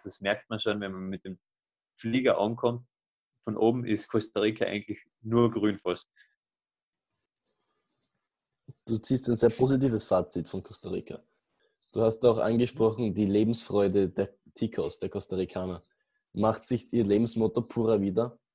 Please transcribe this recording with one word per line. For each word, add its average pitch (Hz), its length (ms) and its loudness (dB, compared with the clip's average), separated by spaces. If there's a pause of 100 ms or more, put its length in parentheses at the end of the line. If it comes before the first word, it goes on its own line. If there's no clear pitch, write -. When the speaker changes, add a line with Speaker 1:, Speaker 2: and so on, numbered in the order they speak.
Speaker 1:
das 95 160 -14
merkt 101 300 -2
man 110 100 -6
schon, 104 200 -2
wenn 98 120 -6
man 95 160 -10
mit 95 160 -8
dem 95 140 -12 (600)
Flieger 113 400 2
ankommt. 117 480 -2 (560)
Von 107 140 -6
oben 117 300 2
ist 107 220 -2
Costa 107 320 -2
Rica 107 260 0
eigentlich 101 380 -8 (180)
nur 113 280 2
grün 104 280 0
fast. 90 280 -6 (2750)
Speaker 2:
Du 113 140 -2
ziehst 127 300 -2
ein 120 80 2
sehr 117 140 4
positives 127 540 2
Fazit 90 440 -2
von 95 140 -8
Costa - 280 -16
Rica. - 300 -8 (720)
Du - 100 -2
hast 113 220 2
auch 117 140 6
angesprochen, 113 760 0
die 107 100 2
Lebensfreude 101 840 2
der 98 240 -4 (220)
Ticos, - 440 -4
der 95 100 -8
Costa 92 280 -8
Ricaner. 92 460 -4 (500)
Macht 107 360 0
sich - 240 -4
ihr 117 120 2
Lebensmotto 110 580 2
Pura 113 380 2
Vida 101 380 -2 (160)